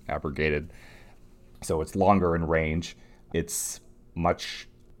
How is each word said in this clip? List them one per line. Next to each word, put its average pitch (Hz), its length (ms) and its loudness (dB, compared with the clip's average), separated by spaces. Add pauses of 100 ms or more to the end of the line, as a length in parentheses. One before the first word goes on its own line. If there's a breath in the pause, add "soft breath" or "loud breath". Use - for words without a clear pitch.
abrogated. 76 640 -2 (880 loud breath)
So - 200 0
it's - 120 -8
longer 92 400 6
in 85 120 0
range. 80 500 0 (380 soft breath)
It's - 460 -4 (340)
much - 520 -2 (340)